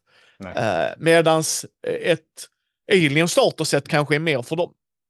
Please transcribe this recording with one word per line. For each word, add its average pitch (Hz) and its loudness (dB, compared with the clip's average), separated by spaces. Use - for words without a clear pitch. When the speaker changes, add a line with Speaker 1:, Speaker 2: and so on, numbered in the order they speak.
Speaker 1:
Nej. 92 -12
Speaker 2:
Eh, 85 -2
medans, 160 2
eh, - -2
ett - -8
Alien 165 4
starterset 160 0
kanske 147 0
är 147 2
mer 156 -2
för 160 -8
dem. 170 -4